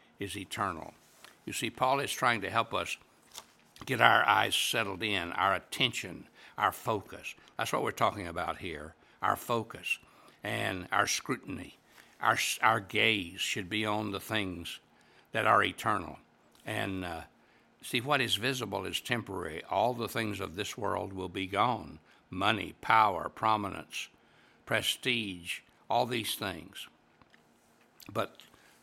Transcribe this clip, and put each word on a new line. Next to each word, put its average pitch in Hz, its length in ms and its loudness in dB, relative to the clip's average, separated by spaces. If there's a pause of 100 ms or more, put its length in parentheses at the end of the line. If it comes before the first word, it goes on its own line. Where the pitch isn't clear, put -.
(200)
is 98 180 -6
eternal." 98 560 -6 (500)
You 113 100 -8
see, 113 180 -2
Paul 131 280 2
is - 140 -4
trying 117 280 2
to 92 100 -4
help 113 200 0
us 92 260 -2 (880)
get 127 140 -2
our 113 260 10
eyes 104 300 4
settled 101 460 0
in, 98 320 0
our 95 220 4
attention, 98 720 -4 (280)
our 98 160 2
focus. - 640 -4 (240)
That's 113 160 -2
what 117 100 0
we're 113 80 0
talking 98 360 0
about 85 320 -4
here, 80 340 -10 (300)
our 98 120 4
focus. - 640 -4 (460)
And 107 480 -4
our 101 160 4
scrutiny, - 720 -6 (420)
our, 113 160 4 (240)
our 113 180 6
gaze 101 640 0
should 95 280 -4
be 107 180 0
on 107 240 0
the 95 80 -4
things 92 600 -4 (520)
that 110 160 0
are 107 160 6
eternal. 95 560 -2 (480)
And, 101 380 -4
uh, 82 160 -8 (640)
see, 123 180 -2
what 139 200 0
is 120 160 0
visible 107 480 -2
is 90 140 -4
temporary. 92 680 -4
All 110 240 2
the 117 140 -4
things 107 320 -2
of 90 160 -6
this 101 200 -6
world 95 380 -2
will 92 160 -6
be 95 160 -4
gone. 98 540 0 (320)
Money, 92 500 0
power, 101 480 6
prominence, 101 800 -2 (580)
prestige, 104 920 -2 (320)
all 120 160 4
these 113 260 -2
things. 92 540 -8 (1200)
But 104 260 -4 (460)